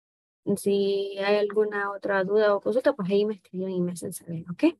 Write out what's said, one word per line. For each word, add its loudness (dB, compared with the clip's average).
si -2
hay 2
alguna 0
otra -2
duda 4
o 0
consulta, 0
pues -6
ahí 4
me -2
escriben -8
y -2
me 0
hacen -10
saber, -12
¿ok? 2